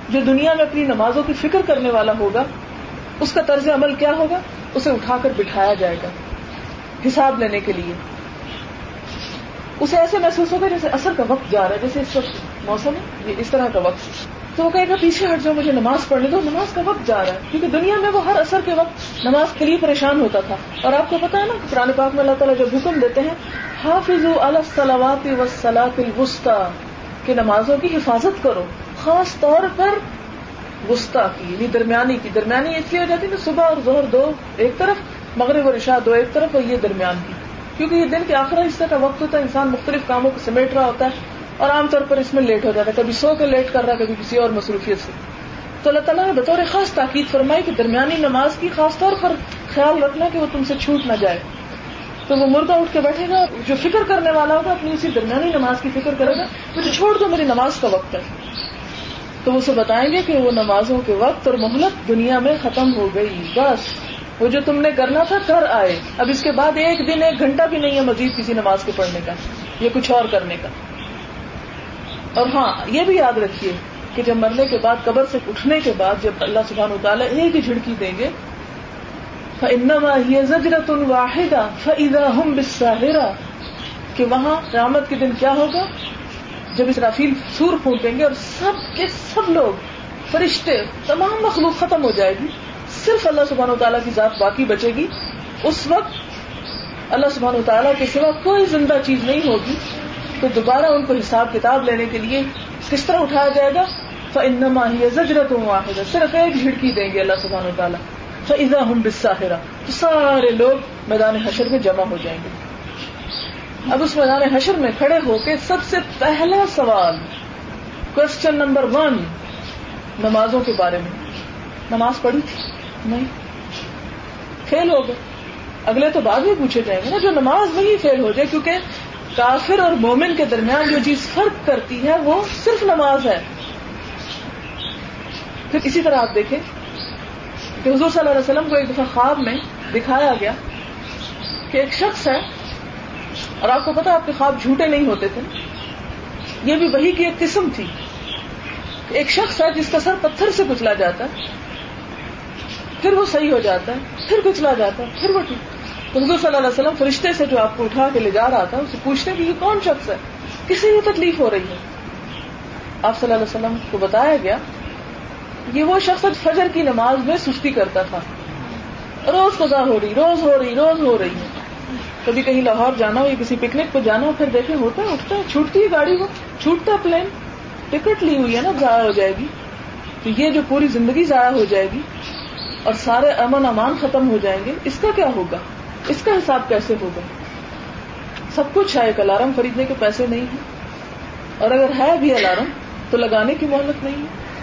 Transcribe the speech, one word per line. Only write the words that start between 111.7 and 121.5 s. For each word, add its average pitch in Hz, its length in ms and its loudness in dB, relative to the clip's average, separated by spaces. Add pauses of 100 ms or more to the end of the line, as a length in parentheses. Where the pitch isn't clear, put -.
جمع 190 240 2
ہو 185 200 -4
جائیں 165 200 -6
گے۔ 175 60 -10 (1400)
اب 269 120 2
اس 294 120 -2
میدان 277 260 4 (140)
حشر 269 220 2
میں 254 200 2
کھڑے 311 280 4
ہو 220 120 2
کے 302 180 0 (120)
سب 359 100 2 (120)
سے 359 80 0 (220)
پہلا 311 380 2 (180)
سوال، 196 400 4 (1000)
کوسچن 302 420 2
نمبر 277 280 2
ون، 262 340 2 (1040)
نمازوں 220 400 2
کے 247 180 0
بارے 175 200 2
میں، 175 140 -6 (800)